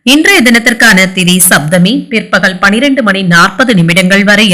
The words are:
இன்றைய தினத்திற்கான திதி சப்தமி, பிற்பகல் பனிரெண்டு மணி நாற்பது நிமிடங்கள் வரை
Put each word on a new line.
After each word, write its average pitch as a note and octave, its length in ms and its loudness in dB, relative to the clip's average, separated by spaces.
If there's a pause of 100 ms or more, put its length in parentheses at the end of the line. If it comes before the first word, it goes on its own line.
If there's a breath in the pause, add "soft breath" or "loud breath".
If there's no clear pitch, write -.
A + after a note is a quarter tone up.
(140)
இன்றைய F4+ 340 2
தினத்திற்கான A#3 580 2 (120)
திதி F3+ 200 0 (120)
சப்தமி, F3+ 440 0 (160)
பிற்பகல் G3 560 -4
பனிரெண்டு C4 440 0
மணி F#3+ 140 -2 (120)
நாற்பது G3 440 0
நிமிடங்கள் F#3 520 0
வரை G#3+ 220 2